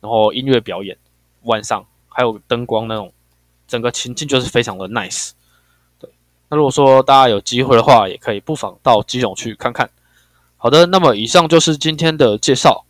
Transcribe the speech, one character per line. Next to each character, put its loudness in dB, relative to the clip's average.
然 -10
后 2
音 -6
乐 2
表 -10
演， -14
晚 -2
上 -6
还 -4
有 -2
灯 -4
光 -4
那 -8
种 -12
整 -6
个 -4
情 -10
境 -10
就 0
是 -8
非 0
常 -12
的 -12
nice。 -8
对， -20
那 -6
如 2
果 0
说 4
大 2
家 6
有 0
机 -4
会 2
的 4
话， 4
也 -10
可 -8
以 -10
不 -8
妨 -10
到 2
基 -6
隆 -2
去 -10
看 -6
看。 -4
好 -2
的， 6
那 2
么 4
以 -4
上 2
就 4
是 0
今 -6
天 -2
的 2
介 0
绍 0